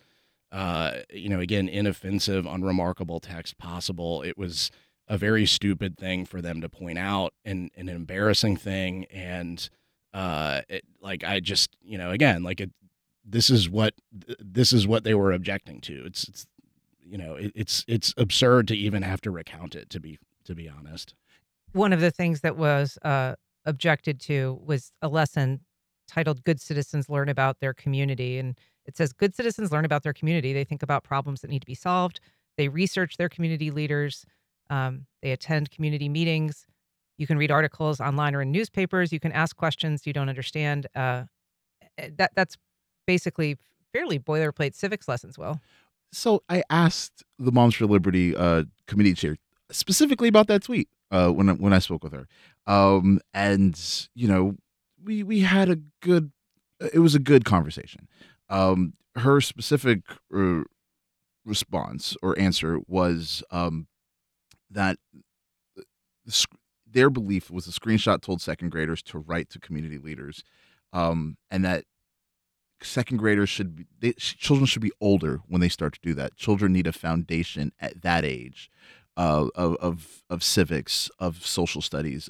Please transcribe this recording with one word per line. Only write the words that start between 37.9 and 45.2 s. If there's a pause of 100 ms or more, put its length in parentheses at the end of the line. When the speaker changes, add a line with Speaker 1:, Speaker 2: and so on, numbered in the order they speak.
Speaker 2:
online
or
in
newspapers.
You
can
ask
questions
you
don't
understand."
Uh, (760)
eh,
that,
that's (500)
basically (340)
fairly
boilerplate
civics
lessons,